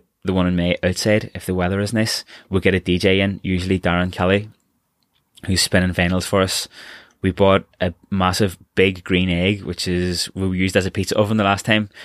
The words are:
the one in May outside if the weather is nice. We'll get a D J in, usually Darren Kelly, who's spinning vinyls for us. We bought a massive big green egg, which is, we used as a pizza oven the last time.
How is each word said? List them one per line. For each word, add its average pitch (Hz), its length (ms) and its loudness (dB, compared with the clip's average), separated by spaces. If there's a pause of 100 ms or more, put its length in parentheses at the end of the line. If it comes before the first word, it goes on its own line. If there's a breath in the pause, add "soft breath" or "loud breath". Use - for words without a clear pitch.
(240)
the 95 100 -2
one 92 140 2
in 90 80 0
May 87 280 0
outside 107 500 0
if - 120 -12
the 92 100 -2
weather 92 240 -2
is 104 140 -4
nice. 110 320 -2 (240 loud breath)
We'll 92 120 0
get 95 140 2
a 90 40 2
D 90 180 0
J 95 240 2
in, 98 200 -2
usually 92 380 0
Darren 90 320 0
Kelly, 98 380 0 (960)
who's 92 160 0
spinning 90 320 0
vinyls 90 320 0
for 98 160 2
us. - 260 -2 (540 loud breath)
We 95 100 0
bought 98 340 4 (160)
a 92 120 -2 (160)
massive 95 480 0 (180)
big 95 280 2
green 92 260 0
egg, 95 340 0
which - 260 -6
is, 90 460 -2
we 92 220 -2
used 95 200 0
as 92 80 0
a 92 60 -4
pizza - 260 -4
oven 107 180 2
the 107 80 2
last 98 220 0
time. 107 240 0 (160 loud breath)